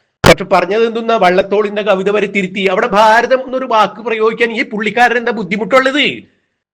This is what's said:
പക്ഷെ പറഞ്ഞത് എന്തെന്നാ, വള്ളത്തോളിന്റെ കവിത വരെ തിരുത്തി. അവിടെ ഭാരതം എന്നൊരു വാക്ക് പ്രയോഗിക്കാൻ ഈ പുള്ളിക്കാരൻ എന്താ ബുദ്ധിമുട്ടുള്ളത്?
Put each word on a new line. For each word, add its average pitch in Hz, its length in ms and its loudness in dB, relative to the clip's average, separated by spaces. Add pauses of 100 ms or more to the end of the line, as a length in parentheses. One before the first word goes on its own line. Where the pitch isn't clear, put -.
(300)
പക്ഷെ 185 140 2
പറഞ്ഞത് 190 420 0
എന്തെന്നാ, 226 300 -2
വള്ളത്തോളിന്റെ 196 640 0
കവിത 190 280 0
വരെ 208 160 0
തിരുത്തി. 190 400 -4
അവിടെ 190 200 0
ഭാരതം 233 580 2
എന്നൊരു 262 200 -6
വാക്ക് 220 360 0
പ്രയോഗിക്കാൻ 226 520 -2
ഈ 226 100 -4
പുള്ളിക്കാരൻ 226 540 0
എന്താ 240 160 -2
ബുദ്ധിമുട്ടുള്ളത്? 226 680 0 (720)